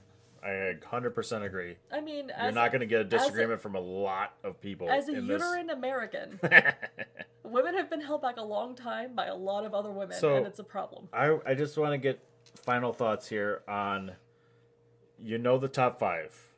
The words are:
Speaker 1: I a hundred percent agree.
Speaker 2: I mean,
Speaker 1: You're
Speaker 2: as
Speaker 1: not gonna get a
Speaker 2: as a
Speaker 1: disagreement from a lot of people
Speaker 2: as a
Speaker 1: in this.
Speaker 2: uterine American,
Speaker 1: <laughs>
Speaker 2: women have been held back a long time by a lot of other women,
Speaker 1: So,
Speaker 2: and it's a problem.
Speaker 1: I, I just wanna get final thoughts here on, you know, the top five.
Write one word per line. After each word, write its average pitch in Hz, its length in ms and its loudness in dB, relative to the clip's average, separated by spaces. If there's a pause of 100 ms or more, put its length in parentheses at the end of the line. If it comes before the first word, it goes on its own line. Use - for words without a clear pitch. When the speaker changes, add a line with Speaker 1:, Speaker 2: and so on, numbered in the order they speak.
(400)
Speaker 1:
I 98 100 -6
a 95 240 0 (120)
hundred 120 300 -2
percent 110 260 -2
agree. 90 340 -6 (140)
Speaker 2:
I 285 100 -4
mean, 294 280 -8
Speaker 1:
You're - 80 -10
Speaker 2:
as 240 180 0
Speaker 1:
not 117 160 4
gonna 123 160 2
get 113 140 4
a 107 60 2
Speaker 2:
as - 0 -
a 107 200 4
Speaker 1:
disagreement 113 340 0
from 101 140 -8
a 92 60 -2
lot 95 540 -2 (100)
of 95 160 -8
people 92 280 -6
Speaker 2:
as 277 200 2
a 302 80 -4
Speaker 1:
in 247 100 -4
this. 302 160 0
Speaker 2:
uterine 349 280 -2
American, 254 680 -6 (540)
Speaker 1:
<laughs> - 500 -12
Speaker 2:
women 269 320 2
have 339 160 -2
been 311 120 -4
held 294 200 -4
back 247 140 -2
a 226 80 -8
long 214 320 -4
time 240 400 -8
by 196 100 -2
a 190 80 -4
lot 190 300 -4
of 208 100 -6
other 208 160 -2
women, 196 260 -8
Speaker 1:
So, 151 200 4
Speaker 2:
and 131 100 4
it's 196 140 -10
a 202 40 -14
problem. - 480 -10
Speaker 1:
I, 147 320 4
I 135 100 2
just 143 220 -2
wanna 147 220 2
get 131 220 0 (420)
final 123 300 2
thoughts 110 360 0
here 104 380 -2
on, 98 460 -2 (1040)
you 113 200 -4
know, 123 200 4
the 131 100 -2
top 127 300 2
five. 85 420 -2 (180)